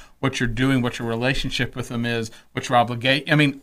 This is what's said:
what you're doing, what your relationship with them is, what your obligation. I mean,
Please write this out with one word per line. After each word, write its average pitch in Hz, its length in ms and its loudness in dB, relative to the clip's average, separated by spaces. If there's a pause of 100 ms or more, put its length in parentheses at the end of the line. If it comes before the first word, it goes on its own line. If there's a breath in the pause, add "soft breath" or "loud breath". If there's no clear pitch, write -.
(180 loud breath)
what 131 220 -2
you're 120 80 0
doing, 127 340 2
what 120 160 -4
your 117 100 -6
relationship 123 680 -2
with 123 140 -8
them 120 160 -4
is, 117 260 -2 (220 soft breath)
what - 160 -6
your 131 80 4
obligation. 123 560 2
I 147 40 6
mean, 143 260 2